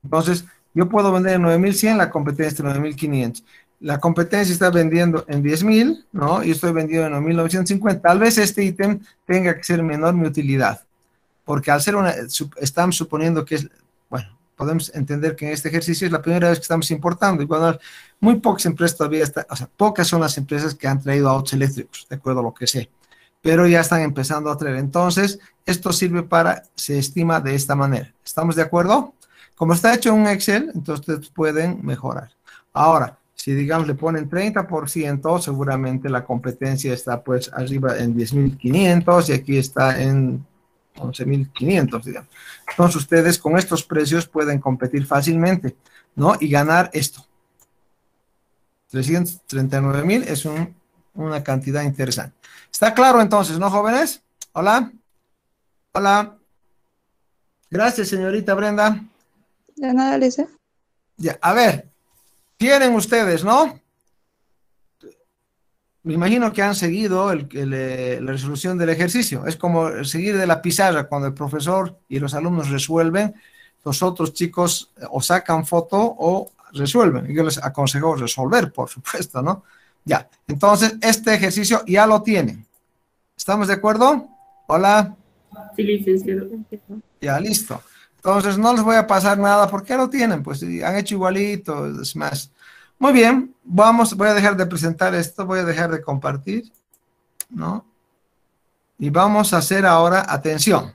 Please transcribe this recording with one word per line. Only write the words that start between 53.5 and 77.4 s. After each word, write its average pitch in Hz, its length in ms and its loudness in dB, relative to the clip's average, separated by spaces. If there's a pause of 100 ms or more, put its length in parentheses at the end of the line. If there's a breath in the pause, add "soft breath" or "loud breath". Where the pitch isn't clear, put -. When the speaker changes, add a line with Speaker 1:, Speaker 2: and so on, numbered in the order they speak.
Speaker 1:
no, 190 140 0
jóvenes? 220 500 0 (320)
Hola. 214 380 2 (1040)
Hola. 202 440 0 (1300)
Gracias, 214 380 0
señorita 196 440 -2
Brenda. 208 500 0 (720)
Speaker 2:
De 262 180 -4
nada, 269 220 2
Alicia. 262 320 0 (720)
Speaker 1:
Ya, 165 220 -6
a 170 140 2
ver, 214 340 2 (720)
tienen 262 380 4
ustedes, 196 480 2
¿no? 262 360 2 (2250)
Me 160 140 -4
imagino 214 360 2
que 202 120 -2
han 202 100 0
seguido 190 580 -2
el, 143 200 -4
el, 139 240 -4
eh, 127 440 -6
la 131 120 -6
resolución 143 480 -4
del 165 100 0
ejercicio. 170 560 -2
Es 160 100 -4
como 165 480 -2
seguir 170 320 -2
de 190 120 0
la 165 160 2
pizarra 175 400 2
cuando 143 240 -4
el 139 80 -6
profesor 156 640 -4 (100)
y 135 80 -6
los 139 160 -4
alumnos 151 380 -2
resuelven, 165 640 0 (500 soft breath)
los 143 160 -4
otros 175 320 -2
chicos, 175 640 -2
eh, - 140 -18
o 135 100 -4
sacan 175 420 0
foto 170 360 0
o 208 520 -2 (200)
resuelven. 143 560 0
Yo 160 160 0